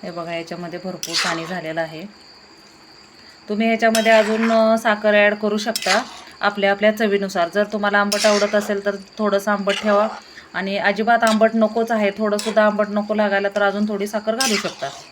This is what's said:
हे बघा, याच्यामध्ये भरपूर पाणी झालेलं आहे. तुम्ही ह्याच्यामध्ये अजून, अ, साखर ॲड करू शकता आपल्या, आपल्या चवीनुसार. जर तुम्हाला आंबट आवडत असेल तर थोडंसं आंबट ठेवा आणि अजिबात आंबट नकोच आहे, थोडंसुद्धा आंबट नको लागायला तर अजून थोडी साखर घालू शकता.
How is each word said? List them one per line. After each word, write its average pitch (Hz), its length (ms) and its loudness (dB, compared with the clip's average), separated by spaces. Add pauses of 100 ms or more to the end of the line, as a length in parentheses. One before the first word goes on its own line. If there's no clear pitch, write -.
हे 185 80 -10
बघा, 170 240 -8
याच्यामध्ये 170 480 -10
भरपूर 170 320 -8
पाणी 165 300 -4
झालेलं 165 360 -6
आहे. 160 240 -8 (1400)
तुम्ही 214 180 0
ह्याच्यामध्ये 226 440 2
अजून, 220 400 4
अ, 226 260 4
साखर 214 360 0
ॲड 208 200 4
करू 208 240 -2
शकता 214 460 -2 (380)
आपल्या, 202 300 0
आपल्या 214 260 2
चवीनुसार. 196 520 0
जर 208 140 0
तुम्हाला 202 360 0
आंबट 202 260 0
आवडत 208 300 2
असेल 208 300 -2
तर 202 100 -2 (220)
थोडंसं 202 340 0
आंबट 196 220 0
ठेवा 208 340 2 (460)
आणि 196 240 -4
अजिबात 208 460 2
आंबट 220 300 4
नकोच 226 380 0
आहे, 214 200 0
थोडंसुद्धा 208 540 0
आंबट 208 240 2
नको 208 240 -4
लागायला 202 360 0
तर 202 120 -2
अजून 202 280 0
थोडी 202 180 -4
साखर 214 280 -4
घालू 240 200 0
शकता. 165 340 -6 (220)